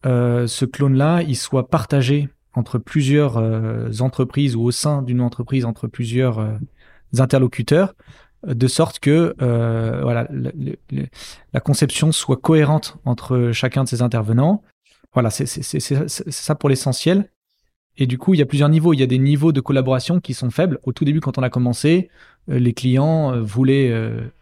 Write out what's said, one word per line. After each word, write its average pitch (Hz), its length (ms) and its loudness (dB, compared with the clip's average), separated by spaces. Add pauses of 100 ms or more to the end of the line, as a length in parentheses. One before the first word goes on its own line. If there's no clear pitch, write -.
euh, 120 420 2
ce 123 200 -4
clone-là, 143 560 2
il 147 140 -2
soit 131 320 -2
partagé 139 600 0 (240)
entre 120 260 -2
plusieurs, 139 600 0
euh, 113 520 -2 (100)
entreprises 131 540 -2
ou 113 80 -2
au 120 80 0
sein 147 300 -2
d'une 123 220 -2
entreprise, 123 420 -2
entre 117 220 -6
plusieurs, 117 520 -2
euh, 110 140 -2 (640)
interlocuteurs, 131 800 2 (520)
de 127 200 0
sorte - 320 0
que, 160 420 2
euh, 117 600 0
voilà, 120 280 -2
le, 131 280 -6
le, 139 180 -8 (160)
le, 135 140 -4 (480)
la - 60 -2
conception 151 520 0
soit - 240 -2
cohérente 156 720 2
entre 123 460 0
chacun 131 320 -2
de 120 40 -4
ces 120 140 -2
intervenants. 123 600 2 (520)
Voilà, 120 160 2
c'est, 139 160 -4
c'est, - 160 -8
c'est, - 180 -6
c'est, 147 280 -2
c'est - 220 -10
ça - 240 -4
pour 147 140 0
l'essentiel. 147 640 0 (640)
Et 135 100 0
du 127 120 -2
coup, 190 160 2
il 156 60 4
y - 20 4
a 135 40 0
plusieurs 143 220 2
niveaux. 160 240 4
Il 139 80 2
y 131 40 4
a - 20 4
des 127 120 2
niveaux 143 340 2
de 135 80 0
collaboration 131 600 0
qui - 140 -6
sont 123 160 -4
faibles. 165 320 0
Au 127 100 -4
tout - 120 -4
début, 151 160 2
quand 139 180 -4
on 131 40 0
a 127 80 0
commencé, 143 600 2 (400)
euh, 131 80 0
les 120 160 2
clients, 135 580 2
euh, 120 80 -2
voulaient, 131 500 2
euh, 113 300 -4 (220)